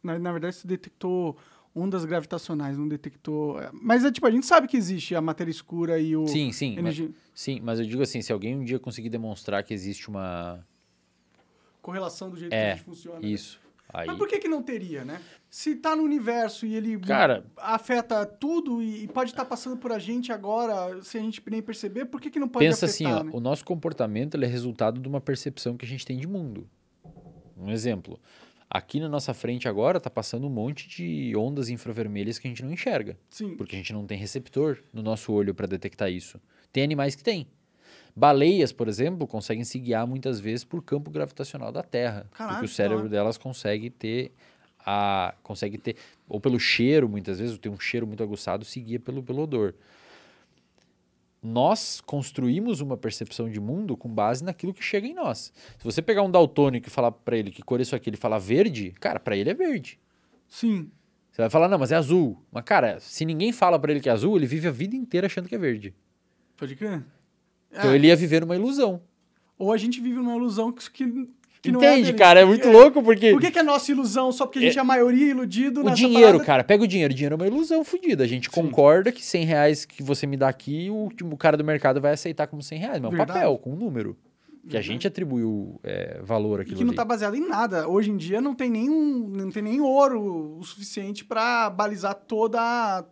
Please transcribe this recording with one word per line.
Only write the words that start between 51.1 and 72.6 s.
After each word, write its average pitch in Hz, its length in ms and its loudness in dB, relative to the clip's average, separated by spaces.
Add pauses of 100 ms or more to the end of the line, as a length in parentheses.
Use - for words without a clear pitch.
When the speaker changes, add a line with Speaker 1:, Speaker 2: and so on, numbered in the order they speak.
Speaker 2:
Nós 127 580 0
construímos 143 800 -4
uma 135 160 -6
percepção 113 520 -8
de 107 100 -8
mundo 143 360 -6
com - 140 -14
base 113 340 -2
naquilo 180 300 -8
que - 100 -14
chega 202 220 -4
em 294 80 -10
nós. 285 400 -8 (240)
Se - 60 -20
você 117 180 -4
pegar 202 220 0
um 190 80 -2
daltônico 143 560 4
e - 20 -18
falar 120 220 0
pra 117 260 -4
ele 101 140 -2
que - 100 -20
cor 123 180 -2
é 131 40 0
isso 127 120 -4
aqui, 117 140 -6
ele 104 80 -8
fala 110 220 -2
verde, 110 600 0
cara, - 200 -4
pra 110 180 -2
ele 104 120 0
é 190 40 -2
verde. 294 460 -4 (480)
Speaker 1:
Sim. 202 420 -4 (420)
Speaker 2:
Você - 100 -4
vai 113 80 2
falar, 160 180 4
"Não, 190 100 2
mas 131 140 0
é 156 60 2
azul." 151 440 2 (100)
Mas, 117 120 -10
cara, 127 360 2
se - 260 -8
ninguém 165 260 -2
fala 180 260 4
pra 147 140 0
ele 147 80 0
que 135 100 -4
é - 20 4
azul, 147 260 2
ele 143 100 2
vive 156 200 -4
a 160 40 -2
vida 180 240 -6
inteira 202 320 -2
achando 180 220 -8
que - 60 -8
é - 40 -4
verde. 107 340 -4 (640)
Speaker 1:
Pode 135 180 -12
crer. 185 280 -8 (680)
Speaker 2:
Então 131 200 2
Speaker 1:
É. 135 40 8
Speaker 2:
ele 143 120 8
ia 170 80 10
viver 160 260 2
numa 170 140 -4
ilusão. 220 460 -2 (560)
Speaker 1:
Ou 190 160 -2
a 226 40 2
gente 240 220 -2
vive 240 160 -4
numa 240 200 -2
ilusão 233 360 -2
que, - 180 -14
que 254 400 -6 (360)
que 254 60 0
não 247 100 4
é 285 60 10
Speaker 2:
Entende, 269 180 8
Speaker 1:
deles. 196 140 2
Speaker 2:
cara? 180 200 12
É 190 40 12
Speaker 1:
Por 190 60 10
Speaker 2:
muito 226 120 6